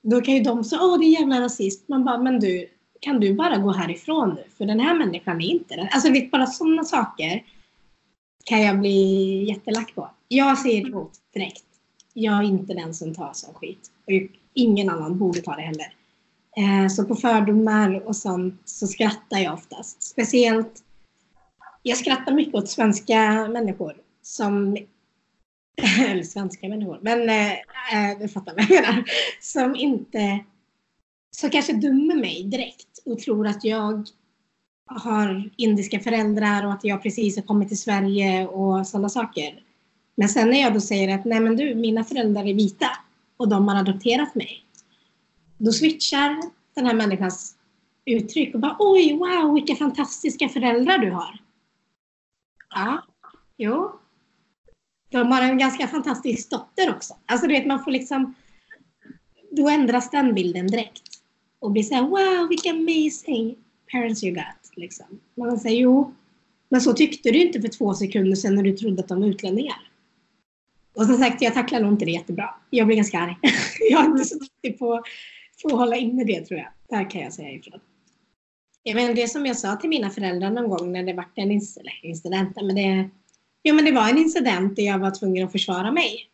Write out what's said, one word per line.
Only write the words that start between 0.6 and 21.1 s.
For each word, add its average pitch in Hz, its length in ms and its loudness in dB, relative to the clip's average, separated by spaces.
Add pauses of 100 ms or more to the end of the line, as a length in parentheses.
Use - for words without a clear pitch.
säga, 320 180 -2
"Åh, 359 180 4
det 320 60 4
är 320 140 8
jävla 269 220 2
rasist." 220 460 -4
Man 262 180 0
bara, 247 120 0
"Men 254 220 2
du, 180 300 0 (300)
kan 277 200 0
du 202 140 4
bara 302 240 2
gå 202 140 2
härifrån 185 580 -2
nu? 156 140 -6 (140)
För 202 80 -6
den 214 140 0
här 330 180 2
människan 175 440 -2
är 165 40 -4
inte 339 300 -2
det." 170 160 -6
Alltså, 285 200 4
vet, 262 200 2
bara 262 140 2
såna 320 380 0
saker 202 600 -4 (1000)
kan 220 180 4
jag 202 180 4
bli 190 640 2
jättelack 214 520 -6
på. 147 140 -10 (180)
Jag 269 300 4
säger 226 300 0
emot - 240 -10 (220)
direkt. - 300 -10 (500)
Jag 220 240 0
är 208 60 2
inte 190 300 0
den 165 200 -10
som 160 220 -10
tar 143 180 -12
sån - 200 -16
skit. - 380 -16 (160)
Och 196 60 0 (400)
ingen 202 360 2
annan 165 280 -4
borde 175 240 0
ta 151 140 -8
det 156 60 -12
heller. 156 320 -10 (640)
Eh, 196 320 4
så 196 160 0
på 220 100 -2
fördomar 214 920 2
och 214 80 -4
sånt 185 500 -4
så - 220 -8
skrattar - 520 -4
jag 165 140 -2
oftast. - 500 -16
Speciellt, 226 800 0 (1000)